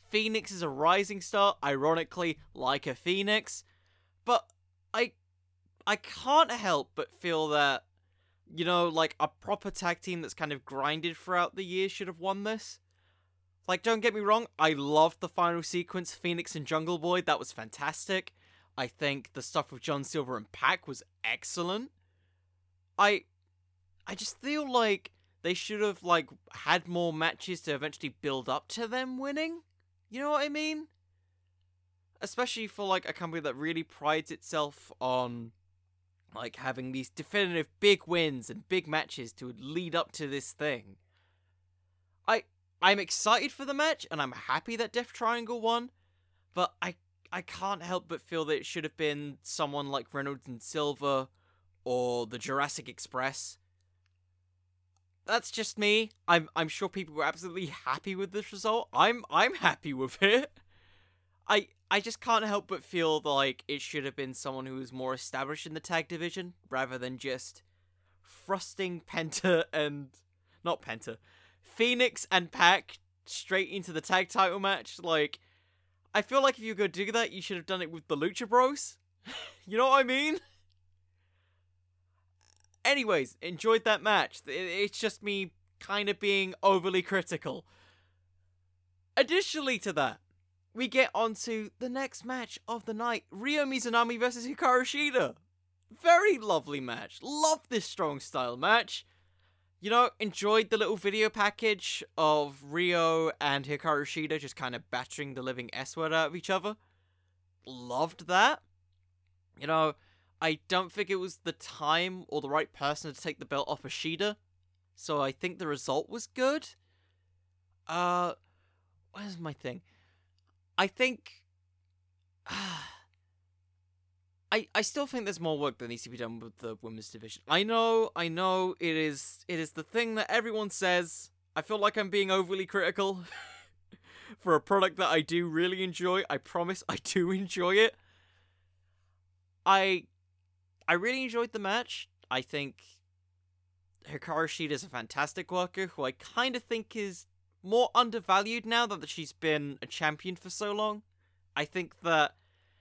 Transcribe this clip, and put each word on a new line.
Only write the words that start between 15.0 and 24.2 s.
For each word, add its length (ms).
the 80
final 340
sequence, 500
Phoenix 420
and 100
Jungle 320
Boy, 240
that 180
was 140
fantastic. 800
I 100
think 440
the 100
stuff 300
with 100
John 220
Silver 320
and 160
Pac 360
was 160
excellent. 680
I, 280
I 80
just 260